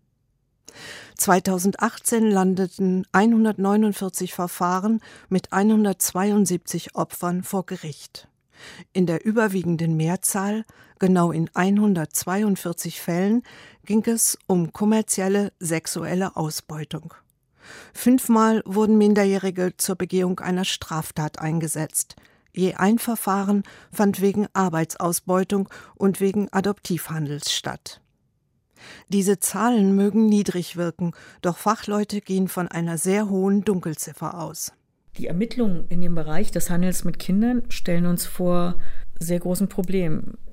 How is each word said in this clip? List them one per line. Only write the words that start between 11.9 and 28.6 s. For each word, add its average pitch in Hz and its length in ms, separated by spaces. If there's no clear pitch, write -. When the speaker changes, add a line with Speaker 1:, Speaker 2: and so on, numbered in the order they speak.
Speaker 1:
Fällen, 196 440
ging 214 220
es 226 400
um 175 260
kommerzielle 208 840
sexuelle 170 760
Ausbeutung. 156 800
Fünfmal 226 720
wurden 214 320
Minderjährige 196 800
zur 185 200
Begehung 185 420
einer 185 260
Straftat - 720
eingesetzt. 156 800
Je 180 200
ein 208 240
Verfahren 202 640
fand 202 280
wegen 196 340
Arbeitsausbeutung 185 1160
und 196 260
wegen 196 320
Adoptivhandels 160 1000
statt. - 480